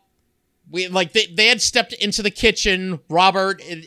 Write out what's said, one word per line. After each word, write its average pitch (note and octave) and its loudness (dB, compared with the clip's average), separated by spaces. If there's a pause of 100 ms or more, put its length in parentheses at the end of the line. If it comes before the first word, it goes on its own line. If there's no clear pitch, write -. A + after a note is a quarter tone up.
(720)
we, F3+ -4
like, F#3 -2
they, G#3+ 2
they G3+ 2
had A#3 2
stepped - -2
into G#3 -4
the G3+ 0
kitchen. F#3 0 (100)
Robert F#3 2
i-, E3 -14